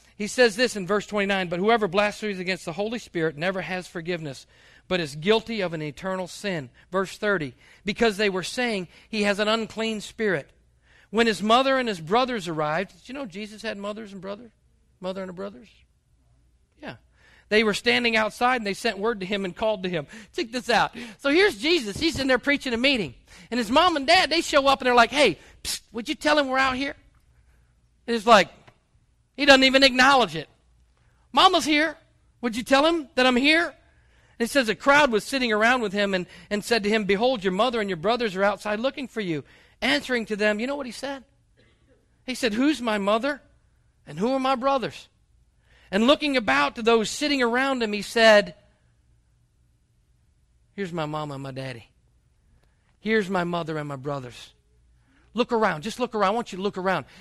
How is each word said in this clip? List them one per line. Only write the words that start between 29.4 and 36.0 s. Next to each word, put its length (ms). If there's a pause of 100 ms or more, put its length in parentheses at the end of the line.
doesn't 180
even 180
acknowledge 540
it. 120 (840)
"Mama's 320
here. 320 (460)
Would 120
you 80
tell 220
him 300
that 100
I'm 120
here?" 280 (760)
And 80
it 40
says, 180
"A 60
crowd 360
was 140
sitting 280
around 280
with 140
him 180